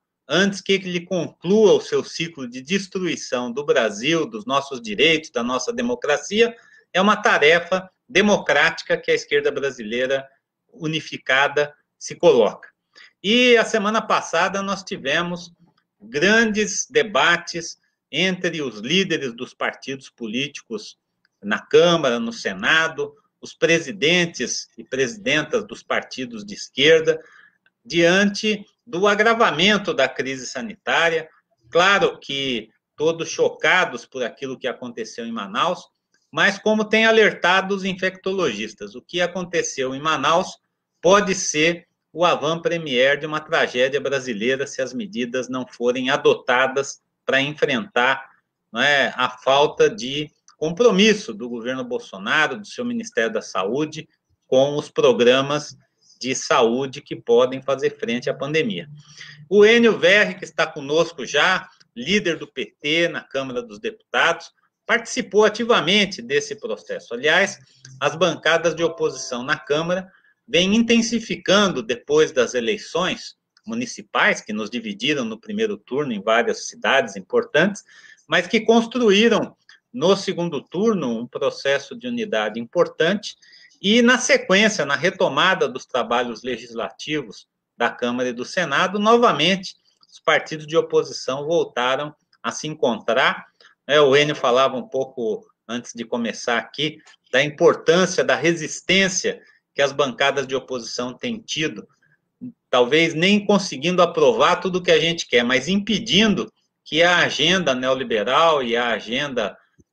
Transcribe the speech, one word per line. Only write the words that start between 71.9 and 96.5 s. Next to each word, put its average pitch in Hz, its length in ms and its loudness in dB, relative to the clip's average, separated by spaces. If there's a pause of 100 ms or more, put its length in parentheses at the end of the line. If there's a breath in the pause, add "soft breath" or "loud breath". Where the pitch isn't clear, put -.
das 120 220 0
eleições 123 800 -4 (280)
municipais, 120 760 -2
que - 120 -12
nos 107 180 -6
dividiram 120 540 -4
no 110 140 -8
primeiro 104 380 -4
turno 131 360 -6
em 101 100 -6
várias 110 440 0
cidades 120 480 0
importantes, 143 720 0 (420 loud breath)
mas 180 200 0
que 226 140 0
construíram 226 920 2 (380 soft breath)
no 175 240 2
segundo 170 440 -4
turno 160 580 -2
um 120 80 -8
processo - 680 -4
de 120 140 -12
unidade 110 500 -4
importante - 800 -2 (440 soft breath)
e, 214 200 4
na 240 180 4
sequência, 214 680 2
na 139 100 -2
retomada 165 720 0
dos 123 160 -10
trabalhos 120 580 -2
legislativos 117 1040 -8 (300)
da 117 140 0
Câmara 123 400 -4
e - 20 -6
do 117 120 -10
Senado, 175 540 -2
novamente, 196 800 2 (340)
os - 80 -20
partidos 156 480 -2
de 156 100 -4
oposição 143 720 -2
voltaram 143 680 -2 (280)
a 117 80 -4
se - 160 -10
encontrar. 143 800 -2 (400 soft breath)
É, 147 140 4
o 139 160 6
Enio 147 180 2
falava 127 420 2
um 113 120 -10
pouco, 123 580 -4 (200)
antes 120 280 -10
de 117 100 -10
começar 117 540 -4